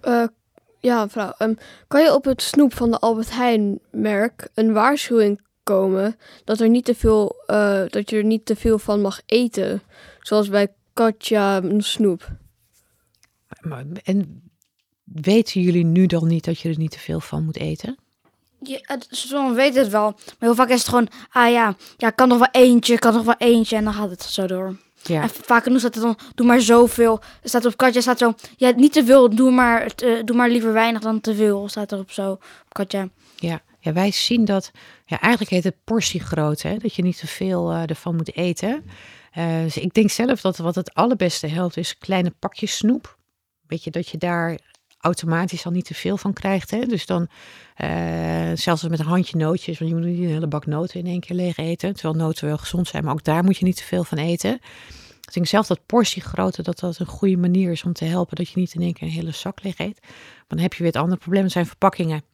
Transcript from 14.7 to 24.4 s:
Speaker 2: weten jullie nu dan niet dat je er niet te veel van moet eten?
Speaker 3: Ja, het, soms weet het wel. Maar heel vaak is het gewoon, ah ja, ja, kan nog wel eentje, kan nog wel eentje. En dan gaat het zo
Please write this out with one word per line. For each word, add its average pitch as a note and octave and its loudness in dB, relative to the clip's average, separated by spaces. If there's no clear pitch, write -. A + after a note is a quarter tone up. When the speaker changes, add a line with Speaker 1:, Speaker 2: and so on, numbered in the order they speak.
Speaker 2:
weten F#3+ 0
jullie F3 2
nu F3 4
dan E3 0
niet E3 0
dat E3 -4
je E3+ -6
er D#3 -4
niet D#3+ -4
te - -18
veel D#3+ -6
van D#3 -6
moet D#3 -6
eten? D#3 -8
Speaker 3:
Ja, C4+ -10
het, - -10
soms C4 -2
weet C4+ 4
het B3+ 4
wel. G#3+ 2
Maar - -20
heel A#3 4
vaak B3 4
is B3+ 4
het - -2
gewoon, A#3+ 4
ah A#3+ 4
ja, A3+ 2
ja, A#3 2
kan B3+ 4
nog B3 6
wel B3 6
eentje, A#3+ 6
kan A3+ 4
nog A3+ 2
wel A#3 4
eentje. A#3 4
En G#3+ 0
dan G#3+ -2
gaat G#3 -4
het F3+ -12
zo - -6